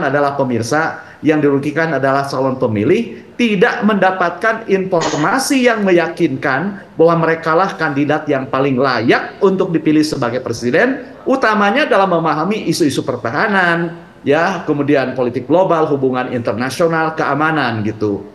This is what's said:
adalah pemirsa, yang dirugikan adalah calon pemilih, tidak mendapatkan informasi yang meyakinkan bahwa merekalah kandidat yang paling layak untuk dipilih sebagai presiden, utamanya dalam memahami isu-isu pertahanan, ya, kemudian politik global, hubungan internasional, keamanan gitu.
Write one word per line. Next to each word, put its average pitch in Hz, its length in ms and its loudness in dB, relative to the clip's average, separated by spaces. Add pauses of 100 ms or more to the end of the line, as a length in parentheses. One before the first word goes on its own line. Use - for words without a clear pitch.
adalah 139 340 0
pemirsa, 131 640 -2 (180)
yang 151 220 2
dirugikan 143 500 0
adalah 135 380 0
calon 131 260 -2
pemilih, 123 800 0
tidak 220 480 0
mendapatkan 190 880 0
informasi 190 960 0
yang 220 160 2
meyakinkan 165 960 0 (160)
bahwa 165 320 4
merekalah 165 480 0
kandidat 147 560 -2
yang 135 160 0
paling 135 320 0
layak 131 640 0
untuk 185 320 2
dipilih 156 320 2
sebagai 127 340 -2
presiden, 127 640 0 (240)
utamanya 226 640 2
dalam 196 240 2
memahami 165 560 -2
isu-isu 156 320 0
pertahanan, 170 880 0 (320)
ya, 165 420 0
kemudian 139 540 0
politik 123 320 -4
global, 165 400 2
hubungan 131 400 0
internasional, 131 880 -2
keamanan 139 640 -2
gitu. 104 400 -2 (120)